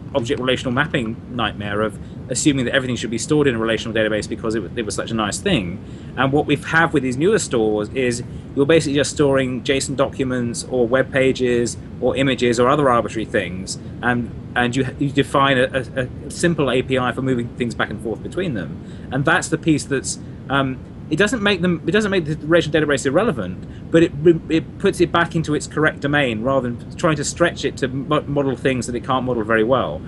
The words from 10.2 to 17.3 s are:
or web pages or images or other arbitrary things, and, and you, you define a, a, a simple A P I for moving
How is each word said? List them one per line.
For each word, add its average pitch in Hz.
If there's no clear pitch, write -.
or 127
web 127
pages 123
or 123
images 123
or 123
other 147
arbitrary 110
things, 92
and, 120
and 120
you, 127
you 143
define 139
a, 127
a, 127
a 143
simple 160
A 127
P 127
I 123
for 131
moving 123